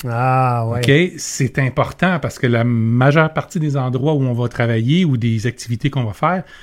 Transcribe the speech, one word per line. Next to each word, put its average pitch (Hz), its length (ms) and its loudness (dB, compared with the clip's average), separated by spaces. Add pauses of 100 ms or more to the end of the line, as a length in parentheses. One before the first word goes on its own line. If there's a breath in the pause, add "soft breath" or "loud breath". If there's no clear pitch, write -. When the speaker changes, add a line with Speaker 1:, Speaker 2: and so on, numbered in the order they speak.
Speaker 1:
Ah, 123 600 0
ouais. 117 120 -2
Speaker 2:
Ok ? 147 380 2
C'est - 420 -4
important 147 640 0
parce 117 180 -6
que 131 80 0
la 117 160 2
majeure 123 720 2
partie - 260 -6
des 147 160 -2
endroits 135 380 -2
où 143 80 0
on 127 120 0
va 120 140 -2
travailler 120 560 0
ou 139 140 2
des 113 300 0
activités 117 420 -4
qu'on 127 160 -2
va 104 80 -4
faire 175 300 -2 (200 loud breath)